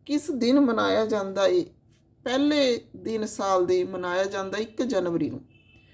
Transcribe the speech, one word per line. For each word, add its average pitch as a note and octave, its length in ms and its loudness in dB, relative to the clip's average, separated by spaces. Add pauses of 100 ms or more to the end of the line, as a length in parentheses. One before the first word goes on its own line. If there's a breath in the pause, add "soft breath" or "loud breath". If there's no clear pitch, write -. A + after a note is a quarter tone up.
ਕਿਸ D4 260 -4
ਦਿਨ B3 280 4
ਮਨਾਇਆ A3 460 2
ਜਾਂਦਾ G3 380 -2
ਹੈ? F3+ 200 4 (600)
ਪਹਿਲੇ C4+ 640 2 (100)
ਦਿਨ G#3+ 300 -6
ਸਾਲ F#3+ 400 0
ਦੇ F3+ 180 2
ਮਨਾਇਆ F3+ 400 -2
ਜਾਂਦਾ G3 340 -4
ਇੱਕ A3 240 -6
ਜਨਵਰੀ F3 480 -2
ਨੂੰ। - 120 -10 (520 soft breath)